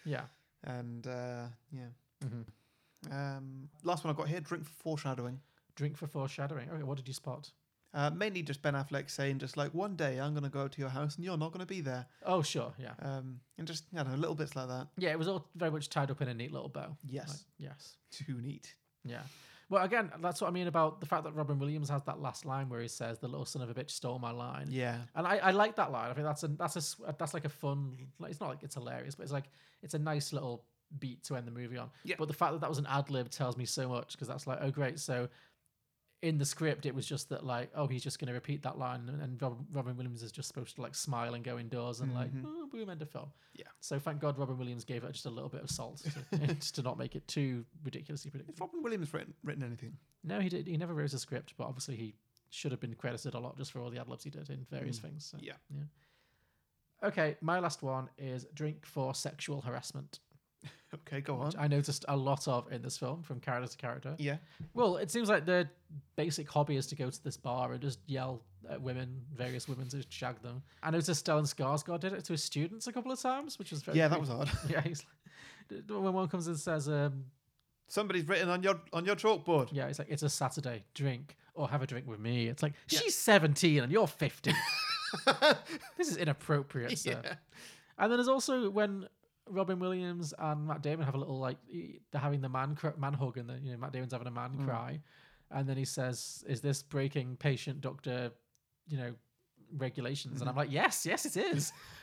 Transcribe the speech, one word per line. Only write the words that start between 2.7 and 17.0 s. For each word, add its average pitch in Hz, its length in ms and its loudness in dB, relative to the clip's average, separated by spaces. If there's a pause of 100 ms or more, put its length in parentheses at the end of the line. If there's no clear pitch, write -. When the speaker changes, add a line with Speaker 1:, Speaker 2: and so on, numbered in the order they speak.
Speaker 2:
Um, 139 580 -6 (140)
last 170 200 2
one 160 80 2
I've 147 60 2
got 151 100 -2
here, 170 140 0
drink 160 240 -4
for 147 60 -14 (120)
foreshadowing. 131 560 -2 (360)
Speaker 1:
Drink 143 220 -2
for - 80 -6
foreshadowing. 139 640 -4
Okay, 160 140 -4
what 139 140 -2
did 131 100 -8
you 135 60 -6
spot? 131 360 -8 (420)
Speaker 2:
Uh, 147 200 2
mainly 185 320 0
just 143 180 -4
Ben 143 140 4
Affleck 139 340 -2
saying, 139 300 0
just 135 180 -4
like, 143 160 0
"One 190 220 0
day 139 240 2
I'm 147 160 0
gonna 143 140 0
go 139 180 0
to 139 140 -6
your 135 80 0
house 147 260 0
and 165 100 -4
you're 180 120 0
not 156 160 0
gonna 180 120 -6
be 185 160 -4
there." 127 240 -2 (180)
Speaker 1:
Oh, 180 200 6
sure, 123 340 0
yeah. 123 240 -10
Speaker 2:
Um, 131 380 -4 (180)
and 165 80 -6
just, 165 260 -6
you 160 120 0
know, 131 120 0
little 156 200 2
bits 147 200 -4
like 131 120 -4
that. 127 300 -6
Speaker 1:
Yeah, 185 140 2
it 156 60 2
was 160 100 0
all 190 280 -2
very 165 160 0
much 151 180 -4
tied 139 220 2
up 135 100 -4
in 135 60 2
a 123 80 -2
neat 120 160 -6
little 135 180 -6
bow. 143 280 -8 (100)